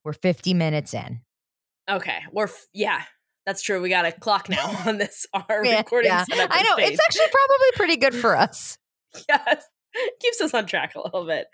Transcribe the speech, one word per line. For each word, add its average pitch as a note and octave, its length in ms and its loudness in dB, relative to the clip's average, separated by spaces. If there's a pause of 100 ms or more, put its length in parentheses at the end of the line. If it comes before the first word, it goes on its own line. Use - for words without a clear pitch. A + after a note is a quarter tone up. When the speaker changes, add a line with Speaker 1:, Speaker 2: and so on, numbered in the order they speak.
Speaker 1:
We're D3+ 80 -8
fifty F3+ 420 -2
minutes D#3 380 0
in. A#2+ 280 -10 (680)
Speaker 2:
Okay, F#3+ 300 -4 (140)
we're G#3+ 120 -2
f-, - 300 -12
yeah, G3+ 280 -2 (440)
that's G3 160 -6
true. G3 180 -2
We F3+ 80 -4
got F3+ 180 0
a E3 60 -2
clock G3 360 -2
now G3 340 -2
<laughs> E3+ 40 -2
on A3 120 -2
this, - 340 -4
our G#3+ 320 -2
Speaker 1:
Yeah, A3 140 4
Speaker 2:
recording A3+ 320 2
Speaker 1:
yeah. F3+ 140 2
Speaker 2:
setup F4+ 280 0
Speaker 1:
I E4+ 60 4
Speaker 2:
is G4 60 2
Speaker 1:
know, G#4 120 4
it's - 120 2
Speaker 2:
changed. A4+ 180 0
Speaker 1:
actually D#5+ 240 2
probably C5+ 440 6
pretty E4 220 2
good B3 180 2
for A#3+ 220 2
us. - 460 0
Speaker 2:
<laughs> - 40 -20 (420)
Yes. - 360 0 (560)
Keeps A#4 220 0
us D#4 100 -2
on A3 140 0
track D#3+ 300 -4
a - 40 -12
little F3 260 -6
bit. D#3 260 -4